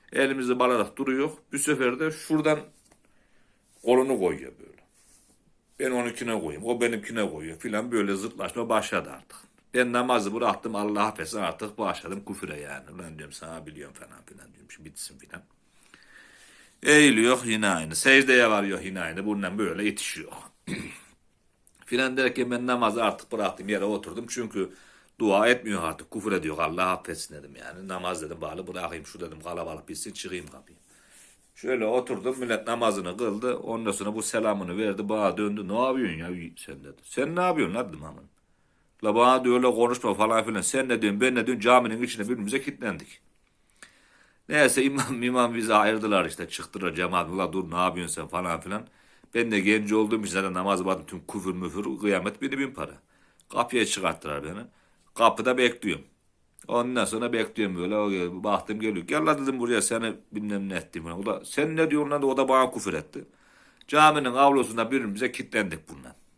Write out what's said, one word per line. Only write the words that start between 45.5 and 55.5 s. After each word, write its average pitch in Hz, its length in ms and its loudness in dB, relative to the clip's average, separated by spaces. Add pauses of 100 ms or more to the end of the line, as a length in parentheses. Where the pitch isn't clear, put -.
bizi 110 200 2
ayırdılar 104 500 4
işte. 82 240 -8
Çıktılar 90 460 -6
cemaat. 87 360 -2
"Ula 90 220 -2
dur 90 180 -4
ne 85 60 -6
yapıyorsun 90 380 -2
sen?" 78 140 -8
falan 87 320 -4
filan. 104 260 -8 (480)
Ben 117 160 0
de 104 100 2
genç 104 320 2
olduğum 110 280 2
için 95 120 -6
zaten 95 220 0
namaz 92 300 0
baktım. 92 220 -2
Tüm 87 200 -14
küfür 95 260 -6
müfür 92 480 -6
kıyamet 101 420 0
bini 135 160 -4
bin 135 120 -4
para. 76 220 -10 (560)
Kapıya 117 380 0
çıkarttılar 80 580 -4
beni. 90 160 -10 (540)
Kapıda 117 440 4